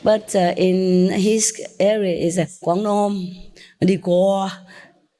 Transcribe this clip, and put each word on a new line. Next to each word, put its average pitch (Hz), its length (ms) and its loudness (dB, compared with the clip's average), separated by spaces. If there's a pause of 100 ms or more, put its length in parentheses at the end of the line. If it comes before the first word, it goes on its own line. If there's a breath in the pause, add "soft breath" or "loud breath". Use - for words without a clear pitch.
But, 214 320 0
uh, 180 220 2
in 185 540 2
his 214 420 0 (260)
area 202 360 0 (120)
is 170 100 -2
a 175 100 -2 (140)
Quảng 175 220 -2
Nam, 202 440 -2 (520 loud breath)
đi 190 220 2
qua. 190 480 0 (720 loud breath)